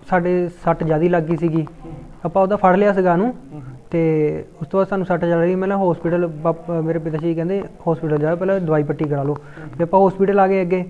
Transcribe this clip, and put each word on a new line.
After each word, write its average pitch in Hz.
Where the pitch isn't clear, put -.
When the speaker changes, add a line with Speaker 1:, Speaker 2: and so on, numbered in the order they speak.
Speaker 1:
ਸਾਡੇ 180
ਸੱਟ 170
ਜ਼ਿਆਦਾ 156
ਲੱਗੀ 170
ਸੀਗੀ। 160
Speaker 2:
ਹੂੰ। -
Speaker 1:
ਆਪਾਂ 170
ਉਹਦਾ 196
ਫੜ 185
ਲਿਆ 202
ਸੀਗਾ 185
ਉਹਨੂੰ। 214
Speaker 2:
ਹੂੰ। 151
Speaker 1:
ਤੇ 156
ਉਸ -
ਤੋਂ 196
ਬਾਅਦ 190
ਸਾਨੂੰ 190
ਸੱਟ 175
ਜ਼ਿਆਦਾ 170
ਲੱਗੀ। 180
ਮੈਂ 190
ਨਾ 196
ਹਸਪੀਟਲ, 175
ਬਾਪ-, 165
ਮੇਰੇ 165
ਪਿਤਾ 156
ਜੀ 165
ਕਹਿੰਦੇ, 180
"ਹਸਪੀਟਲ 160
ਜਾਓ, 156
ਪਹਿਲਾਂ 190
ਦਵਾਈ 156
ਪੱਟੀ 147
ਕਰਾ 143
ਲਓ।" 147
Speaker 2:
ਹੂੰ। 156
Speaker 1:
ਤੇ 170
ਆਪਾਂ 190
ਹਸਪੀਟਲ 196
ਆ 190
ਗਏ 190
ਅੱਗੇ। 180